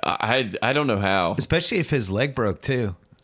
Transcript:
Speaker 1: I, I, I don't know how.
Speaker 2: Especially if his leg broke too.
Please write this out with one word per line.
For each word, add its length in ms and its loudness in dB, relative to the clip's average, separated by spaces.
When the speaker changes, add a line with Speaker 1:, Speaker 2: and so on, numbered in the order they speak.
Speaker 1:
I, 480 0
I, 100 0
I 40 2
don't 140 2
know 100 2
how. 400 2
Speaker 2:
Especially 400 0
if 100 -2
his 220 0
leg 240 0
broke 260 0
too. 360 -2